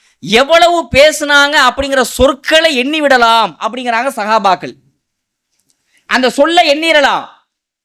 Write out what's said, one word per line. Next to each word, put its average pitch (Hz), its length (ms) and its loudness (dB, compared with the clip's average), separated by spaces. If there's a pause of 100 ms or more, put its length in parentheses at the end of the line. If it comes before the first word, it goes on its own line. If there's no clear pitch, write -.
(200)
எவ்வளவு 330 720 2
பேசுனாங்க 294 640 2 (120)
அப்படிங்கிற 269 320 -4
சொற்களை 302 760 0
எண்ணி 285 240 -4
விடலாம் 226 600 0
அப்படிங்கிறாங்க 240 480 -6
சஹாபாக்கள். 202 640 -2 (1300)
அந்த 247 240 0
சொல்ல 320 440 2
எண்ணிரலாம். 294 500 0 (600)